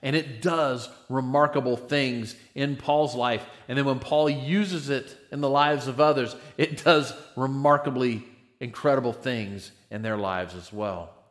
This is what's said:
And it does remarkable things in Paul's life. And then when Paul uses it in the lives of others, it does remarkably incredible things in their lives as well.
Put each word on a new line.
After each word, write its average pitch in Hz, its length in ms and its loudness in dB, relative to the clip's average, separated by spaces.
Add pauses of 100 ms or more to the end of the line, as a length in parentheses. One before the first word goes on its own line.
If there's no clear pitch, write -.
And 139 140 -2
it 143 260 -2
does 147 480 0 (200)
remarkable 131 680 2
things 123 580 -2 (180)
in 139 220 -2
Paul's 147 400 2
life. 120 280 0 (240)
And 127 100 -2
then 139 80 2
when 135 140 0
Paul 151 300 2
uses 151 600 -2
it 135 260 -4 (160)
in 143 100 -6
the 139 80 0
lives 143 380 2
of 127 120 -6
others, 135 360 4 (220)
it 156 260 -2
does 151 300 4 (220)
remarkably 135 880 2 (360)
incredible 123 540 0
things 107 580 -6 (180)
in 107 120 -8
their 110 160 -4
lives 90 380 -4
as 90 160 -16
well. 95 400 -6 (200)